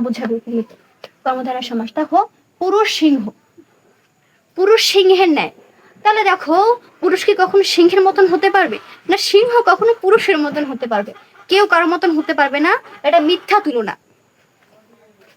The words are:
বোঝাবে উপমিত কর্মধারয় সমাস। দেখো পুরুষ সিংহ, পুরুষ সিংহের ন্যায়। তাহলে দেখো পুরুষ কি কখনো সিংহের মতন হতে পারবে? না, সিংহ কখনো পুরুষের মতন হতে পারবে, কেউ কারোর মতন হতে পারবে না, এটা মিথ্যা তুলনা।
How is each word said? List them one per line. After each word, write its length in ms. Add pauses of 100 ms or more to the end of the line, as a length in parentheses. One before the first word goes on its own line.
বোঝাবে 340
উপমিত 300 (560)
কর্মধারয় 440
সমাস। 200 (100)
দেখো 200 (420)
পুরুষ 260 (120)
সিংহ, 240 (1300)
পুরুষ 240 (100)
সিংহের 460
ন্যায়। 160 (500)
তাহলে 180 (100)
দেখো 240 (460)
পুরুষ 260
কি 140
কখনো 220 (100)
সিংহের 340
মতন 260
হতে 220
পারবে? 220 (320)
না, 80 (120)
সিংহ 240 (160)
কখনো 220 (120)
পুরুষের 420
মতন 260
হতে 220
পারবে, 180 (380)
কেউ 220
কারোর 220
মতন 240
হতে 220
পারবে 280
না, 40 (360)
এটা 200
মিথ্যা 380
তুলনা। 280 (1400)